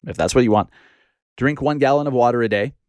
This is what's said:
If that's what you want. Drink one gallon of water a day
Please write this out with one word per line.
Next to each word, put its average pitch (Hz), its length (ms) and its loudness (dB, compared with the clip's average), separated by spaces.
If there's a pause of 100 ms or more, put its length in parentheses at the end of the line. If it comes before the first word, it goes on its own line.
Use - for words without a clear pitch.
If 90 100 -12
that's 82 180 -4
what 127 100 4
you 110 60 0
want. 104 200 0 (640)
Drink 143 240 -4
one 147 180 -2
gallon 139 280 2
of 143 60 -4
water 120 300 2
a 113 60 0
day 104 260 -2 (140)